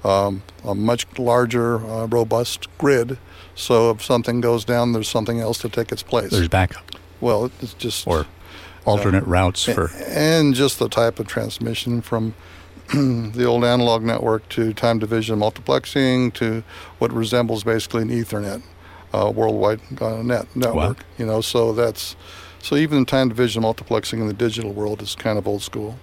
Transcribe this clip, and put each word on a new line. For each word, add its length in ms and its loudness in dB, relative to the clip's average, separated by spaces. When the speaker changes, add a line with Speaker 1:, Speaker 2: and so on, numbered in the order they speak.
Speaker 1:
um, 380 2
a 100 -2
much 320 0
larger, 640 2
uh, 220 -6
robust 640 0
grid. 400 2
So 360 4
if 140 -4
something 360 0
goes 240 2
down, 280 2
there's 160 -2
something 320 -2
else 180 -2
to 100 -6
take 240 -2
its 100 -8
place. 280 0
Speaker 2:
There's 180 2
backup. 420 0
Speaker 1:
Well, 300 0
it's 140 -10
just 320 -6
Speaker 2:
Or 200 0
alternate 400 2
Speaker 1:
uh, 60 -4
Speaker 2:
routes 380 2
Speaker 1:
a-, 60 0
Speaker 2:
for 160 0
Speaker 1:
and 460 4
just 240 0
the 100 0
type 300 0
of 80 -4
transmission 760 -4
from 320 -2
<clears throat> 300 -10
the 540 0
old 180 4
analog 380 4
network 480 0
to 240 0
time 240 2
division 400 0
multiplexing 960 0
to 280 -2
what 140 0
resembles 520 0
basically 380 0
an 80 -2
Ethernet, 520 -6
uh, 200 2
worldwide, 460 2
uh, 200 -4
net, 320 -2
Speaker 2:
Wow. 120 -2
Speaker 1:
network. 320 0
You 80 -4
know, 160 0
so 320 0
that's, 420 -2
so 160 -2
even 300 4
time 240 2
division 320 0
multiplexing 580 -2
in 60 -2
the 80 -2
digital 380 -2
world 280 -4
is 140 -8
kind 240 -2
of 100 -2
old 140 -2
school. 400 -10